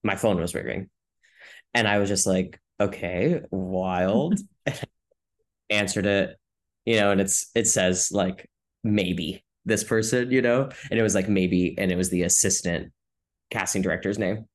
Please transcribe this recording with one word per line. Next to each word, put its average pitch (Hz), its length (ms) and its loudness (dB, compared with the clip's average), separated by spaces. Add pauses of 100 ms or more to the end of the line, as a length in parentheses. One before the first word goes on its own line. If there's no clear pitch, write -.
my 98 140 -2
phone 104 240 2
was 85 120 -4
ringing. - 360 -6 (840)
And 113 140 2
I 104 120 4
was 98 100 2
just 101 180 0
like, 92 320 0 (180)
"Okay, 98 640 0 (120)
wild." 95 840 0 (280)
<laughs> - 80 -4 (960)
Answered 104 360 0
it, 101 300 0 (500)
you 117 120 4
know, 101 140 4
and 98 100 4
it's, - 340 -2
it 113 120 2
says, 92 440 0
like, 92 380 -2 (340)
"Maybe 90 640 -2 (180)
this 104 220 0
person," 123 440 0
you 127 120 4
know, 123 280 2 (220)
and 110 80 2
it 113 40 4
was, 98 120 2
like, 98 140 0
"Maybe," 90 480 2
and 95 120 0
it 90 60 0
was 90 140 -2
the 87 140 0
assistant 87 680 0 (580)
casting 98 320 -4
director's 95 380 -2
name. 110 360 -4